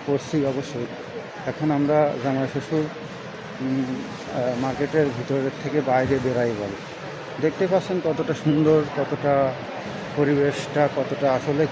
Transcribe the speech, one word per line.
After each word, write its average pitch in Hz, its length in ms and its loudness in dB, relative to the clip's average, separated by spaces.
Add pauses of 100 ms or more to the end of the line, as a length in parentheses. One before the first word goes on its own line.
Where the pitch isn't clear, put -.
করছি 143 400 0
অবশ্যই। 127 400 -4 (600)
এখন 151 240 -2
আমরা 147 420 4 (120)
জামাই 135 220 0
ষষ্ঠর, 139 300 -4
উম, - 1080 -4 (500)
আহ, 123 260 0
মার্কেটের 143 460 2
ভিতরের 131 440 0 (120)
থেকে 143 240 0
বাইরে 131 380 4
বেরাই 120 260 2 (100)
বলে। 101 320 -6 (480)
দেখতে 160 260 2
পাচ্ছেন 185 380 0
কতটা 156 300 0
সুন্দর, 151 480 4 (140)
কতটা 139 560 2 (640)
পরিবেশটা 143 800 2
কতটা 135 360 0
আসলে 143 400 2